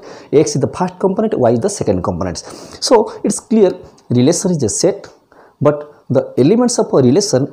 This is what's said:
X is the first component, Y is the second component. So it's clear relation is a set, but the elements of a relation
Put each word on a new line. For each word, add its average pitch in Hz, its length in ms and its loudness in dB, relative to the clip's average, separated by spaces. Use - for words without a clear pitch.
X 147 240 2
is 131 60 -2
the 123 80 -2
first 180 300 -6
component, 214 380 -2
Y 120 140 2
is 120 80 2
the 190 100 -2
second 92 340 -2
component. 87 340 -6
So - 880 -2
it's - 160 -4
clear 214 300 2
relation 143 440 2
is 147 120 -2
a 104 60 0
set, - 380 -2
but 147 300 0
the - 220 0
elements 226 400 2
of - 160 -2
a 180 40 2
relation 135 560 2